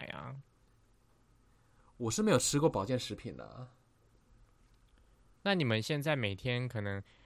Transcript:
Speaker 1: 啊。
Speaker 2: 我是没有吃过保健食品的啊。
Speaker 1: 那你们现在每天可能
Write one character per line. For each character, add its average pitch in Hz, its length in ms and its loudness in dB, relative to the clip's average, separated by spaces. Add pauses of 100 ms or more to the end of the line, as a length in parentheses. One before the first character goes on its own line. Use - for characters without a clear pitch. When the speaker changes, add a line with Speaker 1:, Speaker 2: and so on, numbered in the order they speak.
Speaker 1:
啊。 73 280 -12 (1600)
Speaker 2:
我 113 160 -2
是 208 100 0
没 214 80 4
有 151 80 8
吃 - 220 4
过 156 100 6
保 98 140 0
健 123 160 0
食 - 160 -8
品 78 220 -12
的 58 80 -12
啊。 58 240 -16 (1700)
Speaker 1:
那 202 120 4
你 165 80 2
们 113 180 4
现 147 180 0
在 151 140 0
每 107 220 0
天 123 320 -2
可 113 140 -4
能 98 200 -4 (240)